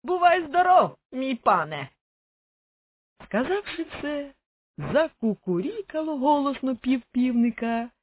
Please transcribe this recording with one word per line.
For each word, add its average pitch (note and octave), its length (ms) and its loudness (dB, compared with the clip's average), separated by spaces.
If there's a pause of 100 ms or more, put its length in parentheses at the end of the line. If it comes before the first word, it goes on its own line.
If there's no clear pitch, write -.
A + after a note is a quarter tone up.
Бувай F4 440 2
здоров, F4 500 4 (140)
мій C4 240 -4
пане!» D#3 540 0 (1400)
Сказавши E4 600 -4 (160)
це, C#4+ 320 -8 (440)
закукурікало C#4+ 1400 -2
голосно C#4 580 0
півпівника A#3+ 1120 -2 (140)